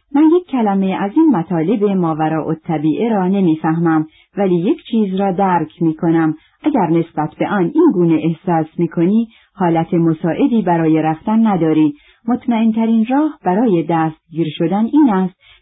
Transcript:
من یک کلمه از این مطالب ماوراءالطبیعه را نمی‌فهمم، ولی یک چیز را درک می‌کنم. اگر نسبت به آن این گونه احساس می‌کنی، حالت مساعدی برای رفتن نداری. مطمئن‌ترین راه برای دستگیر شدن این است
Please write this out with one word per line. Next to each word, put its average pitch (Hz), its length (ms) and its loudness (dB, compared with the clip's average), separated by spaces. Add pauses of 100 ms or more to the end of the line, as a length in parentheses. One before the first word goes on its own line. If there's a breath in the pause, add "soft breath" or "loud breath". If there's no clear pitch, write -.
(140)
من 311 220 4
یک 359 100 -2
کلمه 196 540 -2
از 202 160 -4
این 311 200 4
مطالب 175 480 -2
ماوراءالطبیعه 160 1200 -2
را 196 200 0
نمی‌فهمم، 165 800 0 (300 loud breath)
ولی 190 180 0
یک 196 240 0 (120)
چیز 208 240 0
را 196 180 -2
درک 170 500 -2
می‌کنم. 160 520 0 (280 loud breath)
اگر 262 280 0
نسبت 165 480 -2
به 165 100 -2
آن 180 260 0
این 330 200 4
گونه 170 200 2
احساس 160 520 -2 (120)
می‌کنی، 180 500 0 (260 soft breath)
حالت 165 400 -2
مساعدی 165 680 0
برای 160 400 2
رفتن 214 440 0
نداری. 156 480 2 (340 soft breath)
مطمئن‌ترین 226 800 0
راه 294 380 -2
برای 185 440 0
دستگیر 160 600 -4
شدن 170 340 -2
این 277 260 2
است 185 240 -2 (280 soft breath)